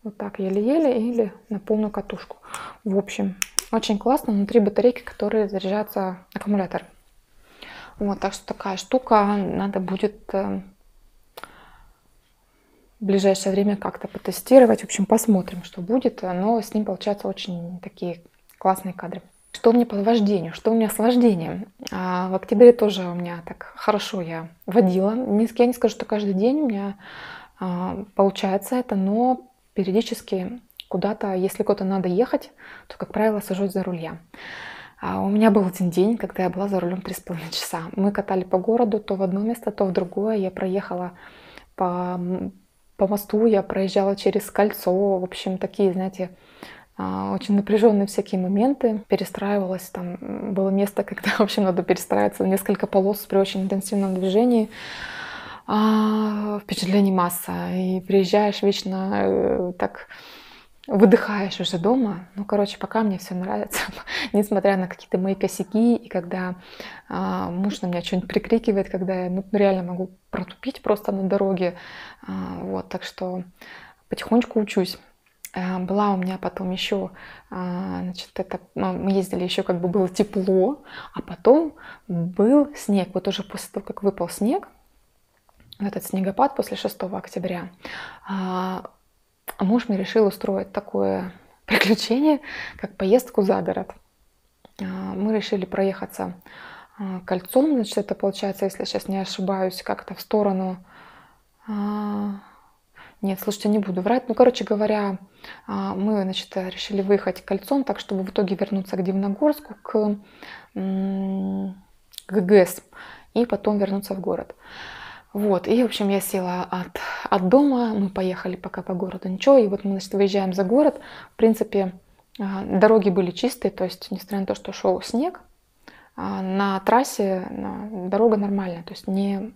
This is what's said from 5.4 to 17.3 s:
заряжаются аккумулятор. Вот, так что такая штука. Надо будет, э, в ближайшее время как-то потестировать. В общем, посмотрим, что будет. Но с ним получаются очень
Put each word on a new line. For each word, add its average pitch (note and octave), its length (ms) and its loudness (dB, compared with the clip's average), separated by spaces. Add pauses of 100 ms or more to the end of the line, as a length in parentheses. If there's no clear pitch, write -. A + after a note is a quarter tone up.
заряжаются G3 720 -4 (160)
аккумулятор. G3+ 500 -2 (1160)
Вот, G3+ 200 -2
так G3 140 -2
что - 120 -16
такая - 300 -6
штука. A3+ 480 4 (140)
Надо F#3+ 420 -2
будет, F#3+ 540 -4
э, G3 260 -2 (2500)
в G#3+ 60 -6
ближайшее G3 480 4
время G3+ 240 2
как-то - 320 -8
потестировать. A3 720 6
В - 20 -10
общем, G3 220 -2
посмотрим, F#3 580 2
что - 160 -16
будет. A3 420 -2
Но G3 400 0
с G#3+ 120 -12
ним G#3+ 100 0
получаются G3+ 460 -4
очень F3 500 -8